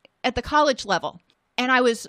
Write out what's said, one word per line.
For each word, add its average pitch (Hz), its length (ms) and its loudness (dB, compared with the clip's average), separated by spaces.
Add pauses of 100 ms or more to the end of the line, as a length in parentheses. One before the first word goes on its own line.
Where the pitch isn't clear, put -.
(240)
at 247 120 -2
the 247 60 -6
college 294 440 0
level, 180 340 -4 (380)
and 254 140 0
I 254 100 4
was 233 280 0